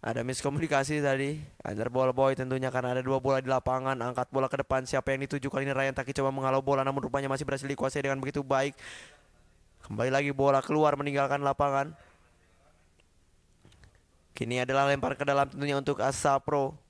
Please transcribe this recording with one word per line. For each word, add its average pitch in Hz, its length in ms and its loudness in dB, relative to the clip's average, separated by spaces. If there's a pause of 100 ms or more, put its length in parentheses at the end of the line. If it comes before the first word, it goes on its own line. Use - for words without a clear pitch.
Ada 117 160 -4
miskomunikasi 143 800 -2
tadi 143 400 0 (240)
antar 107 240 -4
bola 127 240 2
boy 135 240 4
tentunya 131 320 -2
karena 127 240 -2
ada 127 80 0
dua 131 160 0
bola 131 240 2
di 127 80 -6
lapangan. 131 480 0
Angkat 123 320 -2
bola 131 160 0
ke 135 160 -2
depan, 131 240 0
siapa 131 320 -2
yang 135 80 -4
dituju 139 240 -4
kali 135 160 -2
ini? 139 80 -2
Ryan 135 240 0
Taki 135 240 -4
coba 135 80 4
menghalau 135 320 2
bola, 135 240 2
namun 135 160 0
rupanya 135 320 -2
masih 135 160 -4
berhasil 135 160 -4
dikuasai 139 400 -2
dengan 135 160 0
begitu 135 240 -4
baik. 135 320 0 (1120)
Kembali 117 240 -2
lagi 143 240 2
bola 139 240 4
keluar 147 400 2
meninggalkan 139 400 0
lapangan. 139 560 0 (2500)
Kini 120 240 -2
adalah 135 240 2
lempar 139 320 0
ke 143 80 -4
dalam 139 240 2
tentunya 139 320 -2
untuk 135 240 0
Asapro. 139 720 0 (140)